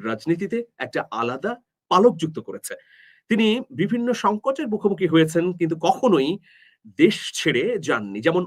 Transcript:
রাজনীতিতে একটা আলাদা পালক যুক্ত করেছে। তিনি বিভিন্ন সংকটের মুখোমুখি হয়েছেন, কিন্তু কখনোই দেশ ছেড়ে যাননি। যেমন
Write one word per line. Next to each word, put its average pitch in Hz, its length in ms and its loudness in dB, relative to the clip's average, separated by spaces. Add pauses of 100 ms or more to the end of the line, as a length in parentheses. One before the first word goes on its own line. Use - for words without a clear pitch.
রাজনীতিতে 170 580 -2 (140)
একটা - 240 -4 (100)
আলাদা 123 400 -4 (380)
পালক 202 280 6
যুক্ত 156 220 -6
করেছে। - 360 -12 (540)
তিনি 220 180 2 (240)
বিভিন্ন 233 420 -2
সংকটের 233 540 -2
মুখোমুখি 196 400 0
হয়েছেন, 165 460 2
কিন্তু 165 280 -2
কখনোই 175 560 2 (600)
দেশ 185 180 4 (180)
ছেড়ে 160 460 0
যাননি। 107 420 -4
যেমন 165 240 2